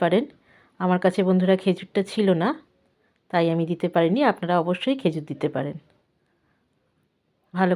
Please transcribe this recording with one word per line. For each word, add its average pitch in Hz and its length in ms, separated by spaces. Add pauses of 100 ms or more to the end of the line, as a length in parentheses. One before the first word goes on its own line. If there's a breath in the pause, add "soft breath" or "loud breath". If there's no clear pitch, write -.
পারেন। 180 220 (560 soft breath)
আমার 180 200
কাছে 185 240
বন্ধুরা 185 400
খেজুরটা 190 400 (100)
ছিল 208 160 (140)
না, 220 60 (840)
তাই 170 220
আমি 165 180
দিতে 170 240
পারিনি। 170 240 (120)
আপনারা 175 320
অবশ্যই 180 380
খেজুর 156 300
দিতে 151 240
পারেন। 143 220 (1800)
ভালো 180 220